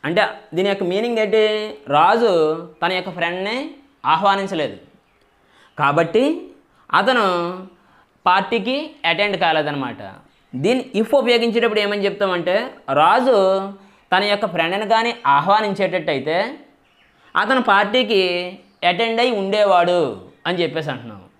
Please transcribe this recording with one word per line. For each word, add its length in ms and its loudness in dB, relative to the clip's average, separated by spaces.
అంటే 220 2
దీని 160 0
యొక్క 140 -2
మీనింగ్ 340 -2
ఏంటి? 560 0
రాజు 680 4
తన 60 0
యొక్క 180 -4
ఫ్రెండ్ని 680 -6
ఆహ్వానించలేదు 720 0
కాబట్టి 720 0
అతను 760 0
పార్టీకి 680 0
అటెండ్ 320 0
కాలేదన్నమాట. 920 -4
దీన్ని 400 -2
if 200 0
ఉపయోగించేటప్పుడు 640 2
ఏమని 260 -2
చెప్తామంటే, 680 -2
రాజు 760 4
తన 60 2
యొక్క 220 0
ఫ్రెండ్ని 440 -2
కానీ 260 0
ఆహ్వానించేటట్టయితే 1300 0
అతను 260 0
పార్టీకి 1000 0
అటెండ్ 340 0
అయి 100 2
ఉండేవాడు 1000 0
అని 140 -2
చెప్పేసి 280 -4
అంటున్నాం. 340 -12